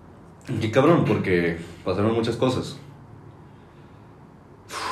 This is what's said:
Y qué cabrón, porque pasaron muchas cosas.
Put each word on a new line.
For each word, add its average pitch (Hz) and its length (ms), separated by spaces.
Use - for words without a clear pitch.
Y 113 100
qué 107 120
cabrón, 143 340
porque 87 500
pasaron 101 300
muchas 113 200
cosas. - 420